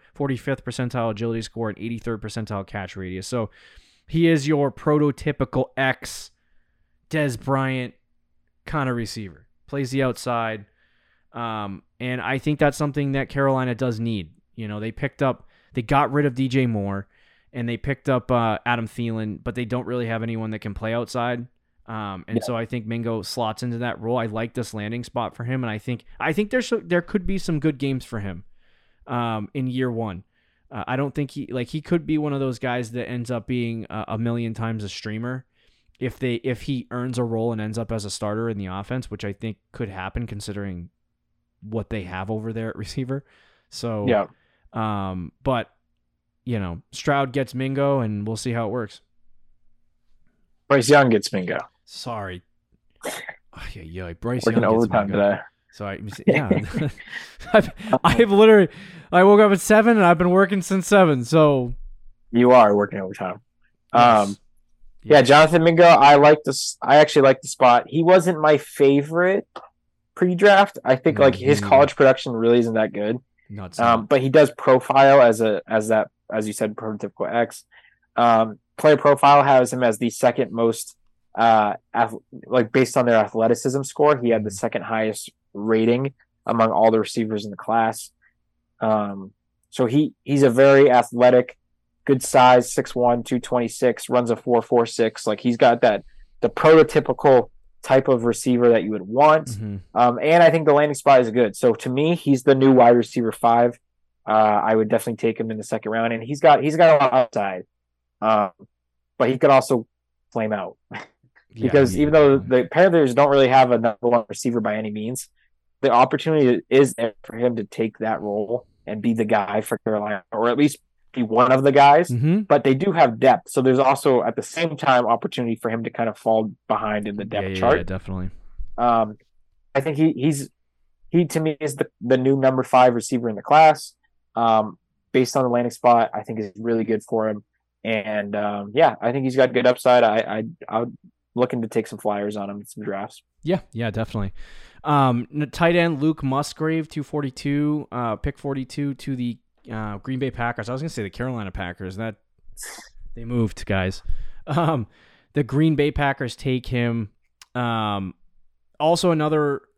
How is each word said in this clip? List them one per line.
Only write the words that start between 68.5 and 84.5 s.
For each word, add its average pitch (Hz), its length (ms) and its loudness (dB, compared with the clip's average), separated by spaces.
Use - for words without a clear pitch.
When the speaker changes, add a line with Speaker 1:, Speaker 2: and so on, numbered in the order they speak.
Speaker 2:
favorite 156 880 0
pre-draft. 190 720 4
I 131 120 2
think, 131 220 -2
Speaker 1:
No, 143 60 6
Speaker 2:
like, 135 100 6
his - 80 -12
Speaker 1:
me 139 200 4
neither. - 60 -6
Speaker 2:
college 139 280 4
production 135 360 2
really 117 260 2
isn't 117 160 0
that 110 180 -2
good. 107 260 -4
Speaker 1:
Not 101 280 -14
Speaker 2:
Um, 117 240 2
Speaker 1:
so. 104 60 -12
Speaker 2:
but 135 140 2
he 135 80 -2
does 147 260 6
profile 135 640 4
as 117 200 4
a, 110 260 0
as 110 220 -2
that, 110 200 0
as 107 140 -4
you 107 60 -8
said, 107 220 -6
prototypical 107 600 -10
X. 117 300 -4
Um, 113 420 2
player 151 200 4
profile 143 460 6
has 131 300 4
him 127 100 -4
as 117 160 0
the 120 120 -2
second 123 420 -2
most, 117 440 -2
uh, 107 400 4
ath-, 113 200 0
like, 117 260 0
based 131 240 0
on 123 100 2
their 117 100 4
athleticism 113 640 0
score, 147 360 2
he 123 120 -2
had 110 140 0
the 107 60 -6